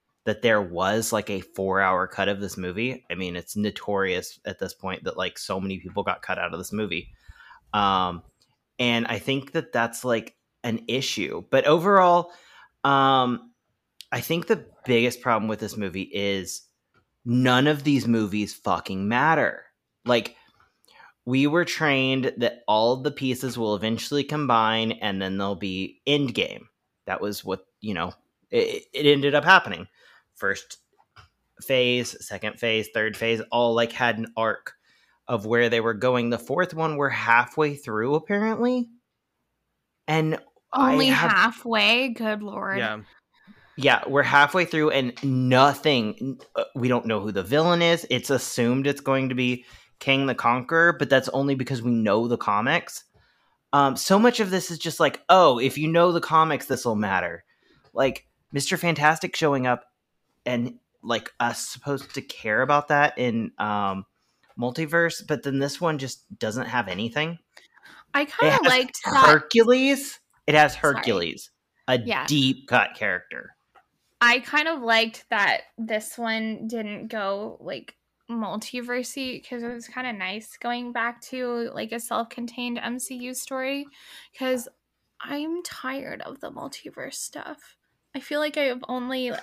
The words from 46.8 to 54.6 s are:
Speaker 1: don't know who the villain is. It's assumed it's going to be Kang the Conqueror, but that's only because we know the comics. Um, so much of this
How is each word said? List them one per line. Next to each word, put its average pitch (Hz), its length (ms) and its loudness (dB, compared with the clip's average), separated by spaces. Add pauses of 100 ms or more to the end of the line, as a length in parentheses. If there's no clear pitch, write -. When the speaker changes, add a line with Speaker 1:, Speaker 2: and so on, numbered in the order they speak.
Speaker 1:
don't 120 200 2
know 107 140 0
who 107 100 -6
the 95 120 -2
villain 160 380 2
is. 170 280 2
It's 127 200 -2
assumed 127 560 0
it's 143 160 -2
going 135 280 0
to 127 60 -4
be 123 300 -2 (340)
Kang 139 280 2
the 123 80 0
Conqueror, 160 580 2
but 147 160 -2
that's 131 200 4
only 139 260 0
because 127 260 -4
we 120 100 0
know 113 360 2
the 117 100 0
comics. 117 640 -2 (680)
Um, 139 240 4
so 196 240 2
much 240 200 4
of 196 120 0
this 185 180 -2